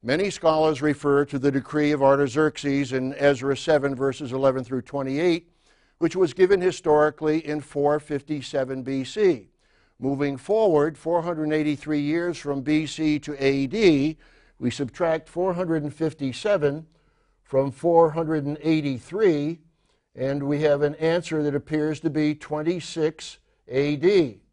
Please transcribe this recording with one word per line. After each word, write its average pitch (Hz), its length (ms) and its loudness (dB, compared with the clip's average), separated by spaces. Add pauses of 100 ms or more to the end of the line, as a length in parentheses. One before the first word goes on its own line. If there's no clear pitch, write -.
Many 156 260 0
scholars 156 540 2
refer 143 420 2
to 143 140 -6
the 143 120 2
decree 147 420 0
of 143 100 0
Artaxerxes 139 880 2
in 131 220 -4
Ezra 139 420 2
seven, 139 380 0
verses 131 380 -4
eleven 135 300 0
through 127 200 -6
twenty-eight, 143 680 -2 (460)
which 165 200 -2
was 185 180 2
given 185 260 4
historically 151 880 2
in 151 160 -6
four 147 360 0
fifty-seven 135 840 -6
B 135 220 -4
C. 156 420 0 (560)
Moving 139 360 -2
forward, 165 580 2
four 170 240 -2
hundred 156 320 -4
eighty-three 151 480 -2
years 165 380 -2
from 139 240 -6
B 151 240 0
C 151 320 -2
to 147 200 -10
A 139 280 0
D, 156 500 2 (420)
we 127 120 -2
subtract 160 580 -2
four 185 240 -2
hundred 165 300 -2
and 147 100 -6
fifty-seven 151 920 -2 (560)
from 135 280 0
four 165 420 4
hundred 156 340 -2
and 147 160 -4
eighty-three, 156 960 0 (560)
and 139 280 -4
we 147 200 -2
have 143 180 4
an 147 140 0
answer 160 480 -2
that 147 120 0
appears 151 460 -4
to 165 80 -2
be 151 260 0
twenty-six 156 1080 -6 (280)
A 143 280 0
D. 147 440 2 (120)